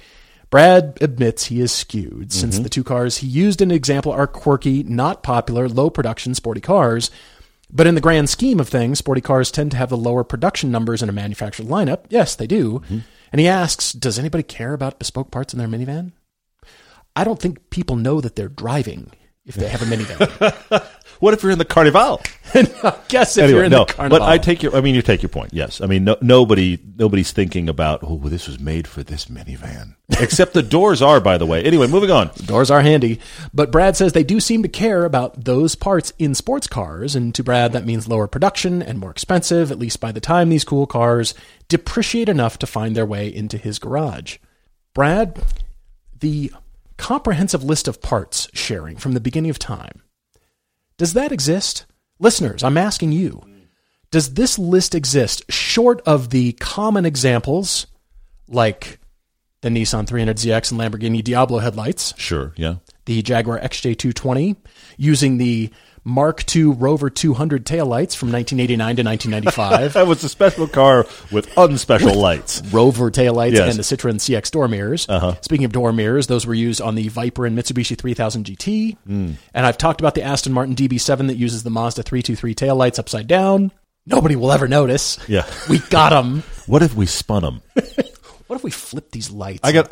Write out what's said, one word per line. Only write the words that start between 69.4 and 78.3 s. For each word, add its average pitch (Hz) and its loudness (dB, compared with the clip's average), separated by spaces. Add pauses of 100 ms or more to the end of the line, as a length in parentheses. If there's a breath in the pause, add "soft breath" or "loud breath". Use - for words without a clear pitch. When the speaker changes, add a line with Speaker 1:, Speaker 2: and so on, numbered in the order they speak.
Speaker 2:
<laughs> 190 2
That 185 6
was 165 0
a 139 -4
special 175 2
car 135 6 (240 loud breath)
with 104 -4
unspecial 139 4
Speaker 1:
With 101 6
Speaker 2:
lights. 90 0 (100)
Speaker 1:
Rover 120 4
taillights 120 2
Speaker 2:
Yes. 104 6
Speaker 1:
and 113 -2
the 104 -4
Citroen 117 -4
C 127 -2
X 104 -4
door 147 0
mirrors. 110 -4
Speaker 2:
Uh-huh. 90 0
Speaker 1:
Speaking 135 0
of 110 -2
door 120 0
mirrors, 113 0
those 117 0
were 117 -4
used 117 -2
on 110 -4
the 110 -2
Viper 120 -6
and 113 -2
Mitsubishi 120 -4
three 123 -4
thousand 110 -4